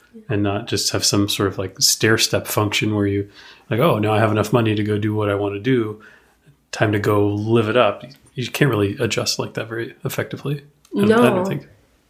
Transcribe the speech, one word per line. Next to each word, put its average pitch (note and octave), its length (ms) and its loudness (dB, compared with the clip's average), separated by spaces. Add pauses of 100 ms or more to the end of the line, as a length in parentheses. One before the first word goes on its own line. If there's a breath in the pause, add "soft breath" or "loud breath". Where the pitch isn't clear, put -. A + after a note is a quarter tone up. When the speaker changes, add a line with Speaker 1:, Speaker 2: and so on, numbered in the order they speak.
(300 soft breath)
Speaker 1:
and G#2 120 0
not G#2 240 -2
just - 260 -4
have G2 120 -4
some G2+ 240 2
sort G#2 180 0
of, F#2+ 120 -4
like, F#2+ 200 -8
stair - 380 2
step - 300 0
function G#2+ 480 0
where G2+ 120 2
you, G2+ 220 -2 (400 loud breath)
like, A2 120 0
"Oh, C#3 180 2
now G#2+ 160 0
I G#2 40 2
have A2 120 2
enough G#2+ 200 0
money A2 240 2
to G#2+ 80 0
go G#2 140 0
do G#2 180 -2
what G#2+ 140 0
I G2+ 60 0
wanna G2+ 240 -2
do. A2 420 -2 (720 soft breath)
Time G#2+ 200 0
to G#2+ 60 0
go G#2 280 2
live G#2+ 420 0
it A2 80 0
up." G#2+ 260 2 (300)
You B2 140 -8
can't C#3+ 240 2
really G2+ 260 0
adjust A2+ 420 -2
like A2 160 -6
that A2+ 140 -8
very A#2 260 -8 (120)
effectively. - 580 -6 (320)
I G3+ 40 0
don't, G#3 120 4
I A3 40 6
Speaker 2:
No. A#3+ 180 4
Speaker 1:
don't F#3 120 0
think. - 220 -6 (420)